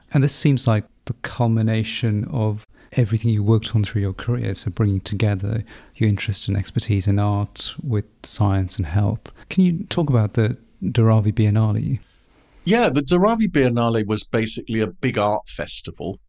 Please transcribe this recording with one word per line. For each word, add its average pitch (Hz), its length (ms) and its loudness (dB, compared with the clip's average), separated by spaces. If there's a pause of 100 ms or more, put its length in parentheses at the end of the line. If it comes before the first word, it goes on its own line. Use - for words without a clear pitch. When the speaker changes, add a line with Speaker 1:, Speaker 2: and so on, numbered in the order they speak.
(140)
Speaker 1:
And 139 100 4
this 143 100 0
seems 139 320 2
like 107 200 2 (200)
the - 80 -8 (100)
culmination 110 1080 0
of 107 340 -2 (280)
everything 113 380 2
you 104 120 2
worked 110 320 2
on 107 80 4
through 101 180 -2
your 98 120 -2
career, 117 400 -4
so - 180 -6
bringing 98 300 0
together 104 640 -2 (300)
your 110 120 0
interest 101 400 -2
and 101 80 0
expertise 101 500 -2
in 101 140 2
art 104 640 -2
with 110 220 -2 (180)
science 98 540 0
and 90 80 -2
health. 101 480 -2 (160)
Can 185 160 2
you 175 240 0
talk 165 200 -2
about 110 260 2
the 113 220 0 (240)
Dharavi 110 520 2
Biennale? 107 680 0 (640)
Speaker 2:
Yeah, 220 240 2
the 139 140 2
Dharavi 202 480 2
Biennale 117 580 2
was 107 160 -2
basically 113 560 -2
a 110 80 0
big 117 300 -4
art 104 320 -2
festival - 800 -8